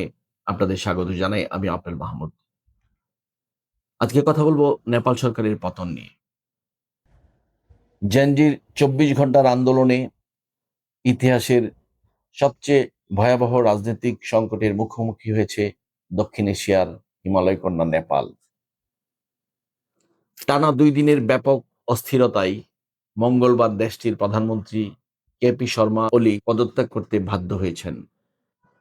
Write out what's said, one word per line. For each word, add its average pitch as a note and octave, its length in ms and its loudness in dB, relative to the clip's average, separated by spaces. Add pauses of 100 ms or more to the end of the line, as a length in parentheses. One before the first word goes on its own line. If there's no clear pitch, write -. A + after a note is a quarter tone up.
(480)
আপনাদের F#2+ 300 -2
স্বাগত F#2 340 -4
জানাই, F#2+ 400 -2
আমি F#2+ 180 -4
আপেল E2+ 260 -8
মাহমুদ। D2+ 360 -10 (1700)
আজকে A#2 240 0
কথা D3+ 180 2
বলবো D3 220 2 (220)
নেপাল A#2+ 280 0
সরকারের A2+ 420 -2
পতন F2+ 300 -10
নিয়ে। C2 240 -14 (1900)
জেনজির C#3 520 2 (220)
চব্বিশ C#3+ 380 2
ঘন্টার C3+ 320 4
আন্দোলনে B2+ 540 2 (1040)
ইতিহাসের B2 580 2 (760)
সবচেয়ে C#3 460 2 (300)
ভয়াবহ A#2+ 460 2
রাজনৈতিক G#2+ 600 0
সংকটের A2 540 -2
মুখোমুখি A2 560 -6
হয়েছে G#2 320 -2 (480)
দক্ষিণ G2+ 360 -4
এশিয়ার F#2+ 420 0 (280)
হিমালয় F#2+ 400 0
কন্যা E2+ 280 -4
নেপাল। D#2+ 400 -2 (2250)
টানা D3 260 2
দুই C#3+ 200 4
দিনের D3 300 2
ব্যাপক B2+ 360 0 (300)
অস্থিরতায় A2 680 0 (600)
মঙ্গলবার A#2+ 600 2
দেশটির A2 380 -4
প্রধানমন্ত্রী A2 680 -4 (600)
কেপি B2 260 0
শর্মা A2 440 0
ওলি A2+ 220 4 (120)
পদত্যাগ A#2+ 420 0
করতে A2 320 -6
বাধ্য F#2 360 -4
হয়েছেন। F2 400 -6 (840)